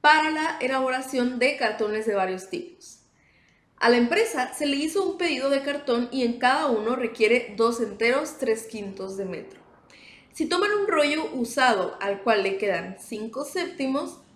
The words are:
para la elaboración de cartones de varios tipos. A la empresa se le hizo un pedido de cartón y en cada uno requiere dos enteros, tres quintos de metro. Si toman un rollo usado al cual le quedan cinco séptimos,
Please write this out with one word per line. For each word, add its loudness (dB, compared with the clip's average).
para 6
la -2
elaboración -2
de 2
cartones -2
de 0
varios -2
tipos. -12
A 2
la 8
empresa 2
se -4
le 0
hizo -2
un -4
pedido 0
de 2
cartón 0
y 0
en 0
cada 2
uno 0
requiere 2
dos 2
enteros, 0
tres -2
quintos -10
de -6
metro. -12
Si -4
toman 0
un 0
rollo 2
usado 2
al -2
cual 2
le -2
quedan -4
cinco -8
séptimos, -4